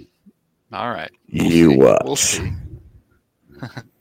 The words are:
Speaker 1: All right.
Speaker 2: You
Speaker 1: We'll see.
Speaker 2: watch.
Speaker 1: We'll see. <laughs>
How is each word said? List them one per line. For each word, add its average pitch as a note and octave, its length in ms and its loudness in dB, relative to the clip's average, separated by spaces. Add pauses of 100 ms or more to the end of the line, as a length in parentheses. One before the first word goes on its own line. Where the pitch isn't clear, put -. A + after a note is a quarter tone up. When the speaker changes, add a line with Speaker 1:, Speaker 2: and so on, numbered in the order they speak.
(760)
Speaker 1:
All G2 160 -8
right. - 200 -12 (160)
Speaker 2:
You E2+ 440 2
Speaker 1:
We'll C2+ 80 4
see. - 0 -
Speaker 2:
watch. A1+ 260 4
Speaker 1:
We'll C3+ 120 -6
see. - 360 -4 (1080)
<laughs> B2 60 -14 (340)